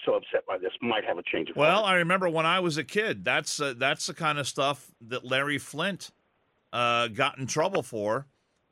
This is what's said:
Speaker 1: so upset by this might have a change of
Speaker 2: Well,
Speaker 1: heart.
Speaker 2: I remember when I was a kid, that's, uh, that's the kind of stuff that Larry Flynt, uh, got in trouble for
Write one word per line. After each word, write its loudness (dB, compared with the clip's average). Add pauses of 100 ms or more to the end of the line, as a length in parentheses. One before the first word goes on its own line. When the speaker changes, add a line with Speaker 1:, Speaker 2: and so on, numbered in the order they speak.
Speaker 1:
so 4
upset -2
by -4
this -4
might 0
have -2
a -8
change -4
of -14
Speaker 2:
Well, 4
Speaker 1:
heart. 0
Speaker 2:
I 4
remember 2
when 2
I 4
was 0
a -2
kid, -2
that's, 0
uh, 0
that's 0
the -8
kind 0
of -4
stuff -2 (160)
that -6
Larry 0
Flynt, -6 (600)
uh, 2
got 0
in -6
trouble 0
for -2 (460)